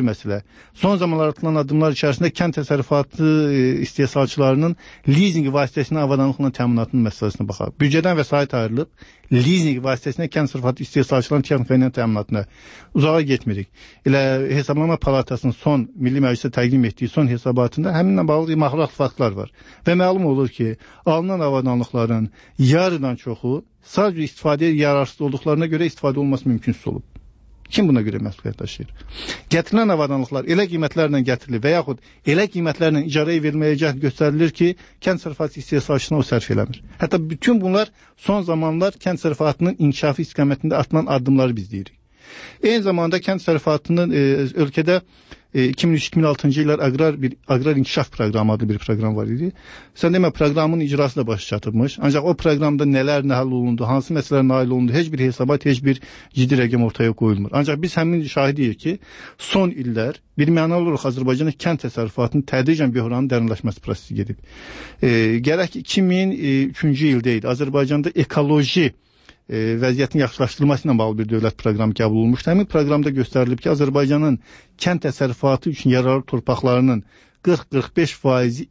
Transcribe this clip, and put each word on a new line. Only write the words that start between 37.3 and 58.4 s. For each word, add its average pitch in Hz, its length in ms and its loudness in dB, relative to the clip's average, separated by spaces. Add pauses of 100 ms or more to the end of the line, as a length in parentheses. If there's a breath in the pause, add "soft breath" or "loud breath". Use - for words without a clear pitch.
bütün 233 280 2
bunlar 190 280 0 (380 soft breath)
son 196 180 0
zamanlar 165 560 0
kənd 180 200 -4
təsərrüfatının 156 580 0
inkişafı 147 480 0
istiqamətində 143 500 -2
atılan 151 400 0
addımları 131 400 2
biz 101 140 -10
deyirik. 98 260 -10 (680 loud breath)
Eyni 226 220 2
zamanda 175 360 0
kənd 190 200 -4
təsərrüfatının, 165 720 0
e, 147 80 2 (420)
ölkədə, 160 380 0 (520 loud breath)
e, 131 120 2
iki 135 220 0
min 165 120 4
üç-iki - 200 -2
min 156 80 4
altıncı 147 360 0
illər 147 200 0
aqrar 143 380 0
bir, 127 140 -2 (120)
aqrar 139 320 0
inkişaf - 320 -2
proqramı 107 420 0
adlı 110 160 -2
bir 104 140 -2
proqram 110 320 -2
var 107 160 -4
idi. 160 200 -4 (440 loud breath)
Sən 170 200 0
demə, 180 160 2
proqramın 156 520 0
icrası 143 360 0
da 117 80 -2
başa 107 200 -4
çatıbmış. 113 540 -2
Ancaq 143 300 0
o - 40 2
proqramda 147 540 0
nələr 139 400 0
nə 127 100 0
hal 131 120 -2
olundu, 123 340 -2
hansı 131 280 -2
məsələlər 139 340 2
nail 131 220 2
olundu, 127 240 0
heç 160 200 0
bir 131 140 -2
hesabat, 131 380 -2
heç 135 200 0
bir 135 160 0 (320 loud breath)
ciddi 127 280 2
rəqəm 120 240 2
ortaya 113 260 0
qoyulmur. 107 420 0
Ancaq 147 280 0
biz 175 160 -6
həmin 165 280 0 (100)
şahidiyik 139 440 0